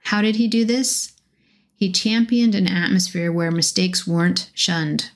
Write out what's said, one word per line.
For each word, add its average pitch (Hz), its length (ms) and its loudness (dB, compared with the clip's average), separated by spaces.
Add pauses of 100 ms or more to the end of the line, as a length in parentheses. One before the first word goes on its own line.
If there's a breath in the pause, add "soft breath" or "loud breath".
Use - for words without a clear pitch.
How 208 180 0
did 214 160 0
he 233 100 2
do 220 160 2
this? 247 480 -2 (640)
He 190 160 -2
championed 226 640 2
an 185 140 2
atmosphere 180 600 0
where 170 220 0
mistakes 180 560 -2
weren't 175 460 0
shunned 156 640 -2